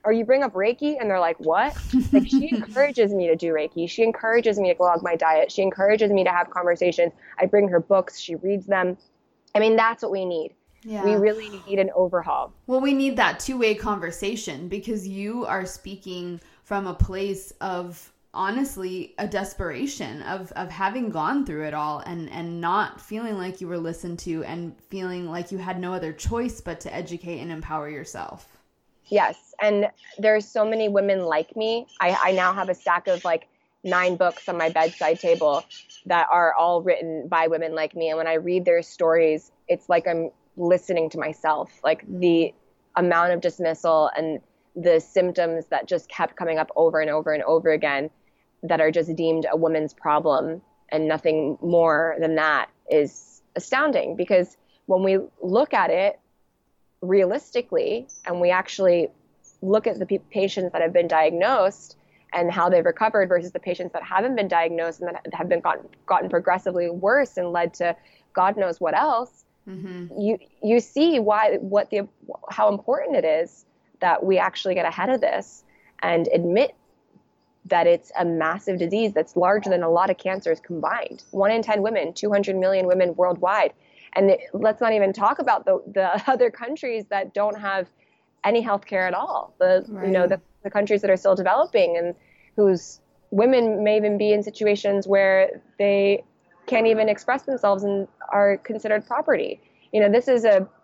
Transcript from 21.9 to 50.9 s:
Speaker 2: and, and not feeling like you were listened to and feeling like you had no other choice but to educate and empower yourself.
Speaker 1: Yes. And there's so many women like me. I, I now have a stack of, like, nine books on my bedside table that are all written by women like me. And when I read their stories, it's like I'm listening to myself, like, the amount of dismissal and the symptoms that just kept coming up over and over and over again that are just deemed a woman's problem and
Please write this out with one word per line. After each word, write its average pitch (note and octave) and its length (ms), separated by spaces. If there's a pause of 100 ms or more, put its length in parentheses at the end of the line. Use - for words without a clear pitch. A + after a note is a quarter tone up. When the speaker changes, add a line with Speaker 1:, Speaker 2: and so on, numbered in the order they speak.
Speaker 2:
and, E3+ 300
and E3+ 320
not F3+ 400
feeling G#3+ 360
like F#3 220
you F#3 80
were F3 120
listened E3 400
to D#3+ 260
and E3+ 340 (100)
feeling F3+ 400
like E3+ 220
you G3 60
had F#3 240
no F3+ 120
other E3 200
choice A#3 480
but E3 200
to - 140
educate E3+ 440
and E3+ 120
empower D#3 380
yourself. - 580 (640)
Speaker 1:
Yes. F3 280 (240)
And G#3 260 (320)
there's G#3+ 280
so G#3+ 180
many A3 240
women G3 360
like D#3+ 300
me. A3+ 320 (140)
I, F#3 240
I F#3 80
now F#3 200
have F#3+ 160
a F3+ 60
stack F3 320
of, F3+ 160
like, E3 240 (360)
nine F3+ 340
books F3 320
on F3 80
my E3 120
bedside E3 500
table E3 440 (440)
that E3+ 220
are E3+ 240
all E3+ 280
written D#3+ 480
by E3 180
women D#3+ 260
like D#3 220
me. E3 140
And D#3 80
when D#3+ 100
I E3 60
read F3+ 320
their E3+ 160
stories, D#3+ 680 (180)
it's F3 180
like E3+ 200
I'm E3 220 (280)
listening F3 540
to D#3+ 80
myself, D#3 520 (120)
like, D#3+ 200 (160)
the E3+ 340 (440)
amount F3 340
of E3+ 100
dismissal D#3+ 760
and D#3 240 (340)
the E3+ 240
symptoms E3+ 680
that - 200
just E3+ 220
kept - 260
coming E3 240
up D#3 160
over D#3+ 240
and D#3 100
over D#3 240
and D3 100
over D#3+ 280
again D3+ 380 (540)
that E3+ 180
are D#3 100
just E3 240
deemed D#3+ 340
a - 60
woman's D#3+ 380
problem D3+ 680 (280)
and D#3 180